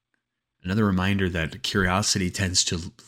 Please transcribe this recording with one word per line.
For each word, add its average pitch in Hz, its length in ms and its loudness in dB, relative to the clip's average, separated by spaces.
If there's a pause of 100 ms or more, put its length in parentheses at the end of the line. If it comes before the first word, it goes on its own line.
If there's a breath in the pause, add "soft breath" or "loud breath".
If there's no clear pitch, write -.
(640)
another 104 220 2
reminder 95 440 2
that 80 340 -4
curiosity 95 640 0
tends 90 360 0
to 87 260 -6 (160)